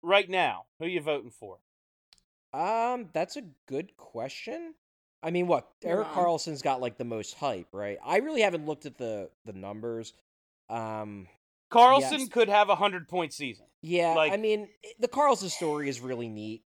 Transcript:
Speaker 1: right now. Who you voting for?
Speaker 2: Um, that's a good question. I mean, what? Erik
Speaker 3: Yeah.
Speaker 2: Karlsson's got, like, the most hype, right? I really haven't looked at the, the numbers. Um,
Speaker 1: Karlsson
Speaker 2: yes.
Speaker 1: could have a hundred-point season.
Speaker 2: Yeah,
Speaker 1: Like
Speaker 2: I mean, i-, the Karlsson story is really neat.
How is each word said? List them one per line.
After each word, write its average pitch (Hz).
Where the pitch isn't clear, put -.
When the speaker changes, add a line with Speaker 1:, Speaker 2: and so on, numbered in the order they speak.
Speaker 1:
right 190
now. 156
Who 165
you 175
voting 143
for? 95
Speaker 2:
Um, 226
that's 165
a 285
good 151
question. 262
I 160
mean, 175
what? 156
Erik 185
Speaker 3:
Yeah. 202
Speaker 2:
Karlsson's 170
got, 135
like, 123
the 131
most 113
hype, 110
right? 101
I 170
really 285
haven't 170
looked 151
at 127
the, 107
the 110
numbers. 107
Um, 107
Speaker 1:
Karlsson 269
Speaker 2:
yes. 262
Speaker 1:
could 226
have 202
a 185
hundred-point 180
season. 127
Speaker 2:
Yeah, 170
Speaker 1:
Like 156
Speaker 2:
I 202
mean, 214
i-, 208
the 247
Karlsson 247
story 147
is 120
really 123
neat. 110